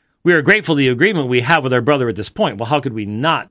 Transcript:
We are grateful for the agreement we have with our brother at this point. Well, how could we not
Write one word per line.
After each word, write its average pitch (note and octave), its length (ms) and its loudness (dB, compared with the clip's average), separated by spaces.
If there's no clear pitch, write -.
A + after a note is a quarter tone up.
We F3 100 4
are D#3 100 2
grateful F3+ 320 2
for - 20 2
the C3+ 120 4
agreement D3 380 0
we B2 140 2
have C3+ 220 2
with B2+ 100 0
our A#2+ 80 2
brother C3 260 0
at G#2 80 -4
this G2+ 140 -8
point. D3 280 -4
Well, A2+ 100 -6
how D3 120 0
could C3+ 140 -6
we G#2+ 140 -8
not B2 440 -2